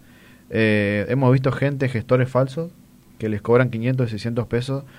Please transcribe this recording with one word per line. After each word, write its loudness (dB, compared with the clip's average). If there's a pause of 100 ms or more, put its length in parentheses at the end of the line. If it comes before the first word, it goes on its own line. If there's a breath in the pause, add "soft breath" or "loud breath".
(500 soft breath)
Eh, 2
hemos 4
visto 2
gente, -2
gestores 0
falsos, -2 (480)
que -4
les -4
cobran 4
quinientos -2
y -8
seiscientos -6
pesos -4 (160 loud breath)